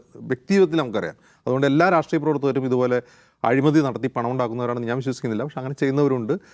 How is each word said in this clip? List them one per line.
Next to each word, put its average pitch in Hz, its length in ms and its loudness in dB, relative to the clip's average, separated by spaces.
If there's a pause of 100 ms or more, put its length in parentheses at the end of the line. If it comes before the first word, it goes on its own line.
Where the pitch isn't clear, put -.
(160)
വ്യക്തിജീവിതത്തിൽ 170 640 0
നമുക്കറിയാം. 104 380 -2 (300)
അതുകൊണ്ട് 135 220 2
എല്ലാ 156 220 4
രാഷ്ട്രീയ 165 300 2
പ്രവർത്തകരും 135 460 0
ഇതുപോലെ 123 360 0 (420)
അഴിമതി 139 360 4
നടത്തി 117 280 -2
പണം 120 240 -4
ഉണ്ടാക്കുന്നവരാണെന്ന് 120 560 -4
ഞാൻ 120 100 -2
വിശ്വസിക്കുന്നില്ല. 123 460 -4
പക്ഷെ 147 160 -10
അങ്ങനെ 131 160 -8
ചെയ്യുന്നവരുണ്ട്. 135 580 0 (200)